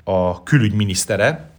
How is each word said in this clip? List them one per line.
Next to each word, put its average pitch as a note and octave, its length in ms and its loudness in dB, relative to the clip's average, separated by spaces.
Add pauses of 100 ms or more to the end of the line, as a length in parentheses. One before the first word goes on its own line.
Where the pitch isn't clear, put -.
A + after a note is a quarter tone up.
a F2+ 380 0
külügyminisztere. G#2 1160 0